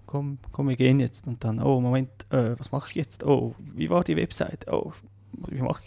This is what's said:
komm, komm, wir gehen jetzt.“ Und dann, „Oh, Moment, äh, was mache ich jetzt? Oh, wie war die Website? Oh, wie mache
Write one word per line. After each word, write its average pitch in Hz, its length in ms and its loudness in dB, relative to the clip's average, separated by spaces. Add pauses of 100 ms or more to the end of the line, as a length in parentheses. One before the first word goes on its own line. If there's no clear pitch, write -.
komm, 143 320 -6 (160)
komm, 139 160 0
wir 127 80 0
gehen 131 240 6
jetzt.“ - 260 -2
Und 120 180 -6
dann, 110 180 -2
„Oh, 135 180 4
Moment, 127 300 2 (180)
äh, 120 300 2
was - 140 -14
mache 139 180 -4
ich - 60 -10
jetzt? - 280 -4
Oh, 127 340 2
wie 151 300 -6
war 175 160 4
die 78 120 0
Website? - 540 -4
Oh, - 220 -2 (400)
wie - 300 -6
mache - 240 -2